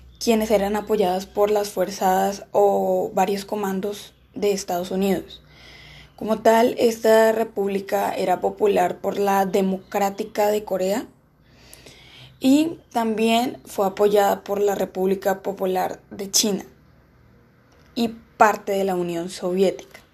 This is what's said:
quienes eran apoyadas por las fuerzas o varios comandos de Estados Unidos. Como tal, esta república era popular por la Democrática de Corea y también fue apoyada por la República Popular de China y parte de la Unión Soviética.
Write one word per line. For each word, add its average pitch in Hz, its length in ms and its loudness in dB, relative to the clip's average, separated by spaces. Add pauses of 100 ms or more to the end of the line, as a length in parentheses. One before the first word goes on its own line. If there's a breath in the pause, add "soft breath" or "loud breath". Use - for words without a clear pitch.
(180 loud breath)
quienes 220 320 0
eran 202 240 2
apoyadas 196 520 0
por 208 260 2
las 202 160 0
fuerzas 196 840 -2
o 190 640 2
varios 196 300 0
comandos 202 680 -6 (220)
de 202 160 0
Estados 185 400 -4
Unidos. 190 500 -2 (760 loud breath)
Como 214 240 -4
tal, 226 360 4
esta 220 560 4
república 202 800 -2
era 185 300 -2
popular 196 560 0
por 190 200 -6
la 196 280 2
Democrática 196 1040 -2
de 208 160 0
Corea 190 420 -2 (1300 loud breath)
y 302 360 2 (160)
también 226 720 0
fue - 220 -4
apoyada 196 580 2
por 196 160 -4
la 202 140 2
República 190 640 -2
Popular 190 580 -4 (120)
de 202 200 -12
China - 360 0 (1300)
y 233 140 0 (280)
parte 208 360 2
de 196 120 0
la 185 120 -2
Unión 175 340 -4
Soviética. 185 720 -2 (140)